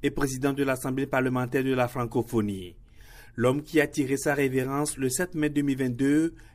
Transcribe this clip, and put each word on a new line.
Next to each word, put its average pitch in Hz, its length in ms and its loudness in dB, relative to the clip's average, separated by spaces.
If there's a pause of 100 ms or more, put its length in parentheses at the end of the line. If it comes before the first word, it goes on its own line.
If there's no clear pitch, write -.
et 139 80 0
président 135 420 0
de 139 100 0
l'Assemblée 135 440 -2
parlementaire 127 560 0
de 131 100 2
la 123 140 2
francophonie. 110 880 -2 (600)
L'homme 131 280 2
qui 151 180 2
a 147 60 2
tiré 139 280 0
sa 143 200 0
révérence 135 600 0
le 131 140 -2
sept 175 240 -4
mai 151 160 0
deux 143 140 0
mille 135 140 0
vingt-deux 139 580 2 (200)